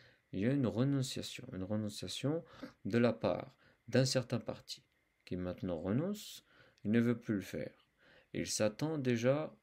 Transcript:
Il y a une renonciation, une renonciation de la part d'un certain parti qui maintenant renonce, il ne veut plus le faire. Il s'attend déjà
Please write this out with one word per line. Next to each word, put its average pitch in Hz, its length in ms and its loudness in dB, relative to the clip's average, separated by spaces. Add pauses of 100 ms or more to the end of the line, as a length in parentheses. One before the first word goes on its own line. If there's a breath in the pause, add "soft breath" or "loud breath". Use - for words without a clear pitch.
(320 soft breath)
Il 92 80 -4
y 104 80 2
a 135 60 4
une 143 120 2
renonciation, 131 880 0
une 92 100 -6
renonciation 107 800 -2 (420 loud breath)
de 104 120 2
la 120 160 6
part - 420 -2 (320 soft breath)
d'un 123 180 6
certain 127 340 0
parti - 440 -10 (440)
qui 92 80 -4
maintenant 90 420 -2
renonce, 135 680 -2 (400 soft breath)
il 101 60 2
ne 117 100 6
veut 117 180 2
plus 110 160 -2
le 92 60 0
faire. - 440 -10 (460 soft breath)
Il 85 160 -4
s'attend 110 500 0
déjà 127 640 2